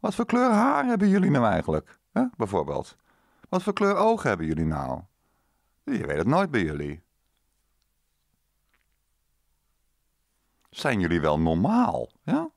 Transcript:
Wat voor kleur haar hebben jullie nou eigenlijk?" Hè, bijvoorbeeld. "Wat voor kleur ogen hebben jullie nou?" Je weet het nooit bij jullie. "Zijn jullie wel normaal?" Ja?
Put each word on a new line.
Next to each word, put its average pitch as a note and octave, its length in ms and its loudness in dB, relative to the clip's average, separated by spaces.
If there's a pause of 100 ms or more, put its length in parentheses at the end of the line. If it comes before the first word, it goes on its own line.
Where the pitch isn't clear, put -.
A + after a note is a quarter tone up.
Wat A3 140 -2
voor B3 120 -2
kleur B3 240 2
haar C4+ 340 2
hebben A3 240 2
jullie F#3+ 220 4
nou C3+ 160 4
eigenlijk?" E2+ 520 -2 (140)
Hè, B3 120 0 (120)
bijvoorbeeld. D2 600 -4 (520)
"Wat F3+ 140 -2
voor G#3 100 -4
kleur G3+ 240 0
ogen A3 320 0
hebben E2+ 180 -2
jullie D#2 200 -2
nou?" C#2 340 -4 (840)
Je F3 220 -6
weet D2 120 -4
het E2+ 80 0
nooit F3 240 0
bij A#2+ 120 0
jullie. D2 400 -6 (3750)
"Zijn B2 300 -2
jullie E2+ 200 2
wel D2+ 200 2
normaal?" E2+ 680 0 (120)
Ja? D#4 340 -4